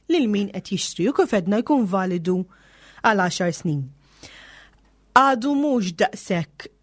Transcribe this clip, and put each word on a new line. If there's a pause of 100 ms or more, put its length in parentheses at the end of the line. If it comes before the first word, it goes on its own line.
(120)
lil
min
qed
jixtri
u
kif
edna
jkun
validu (680)
għal
għaxar
snin. (1300)
Għadu
mhux
daqshekk (160)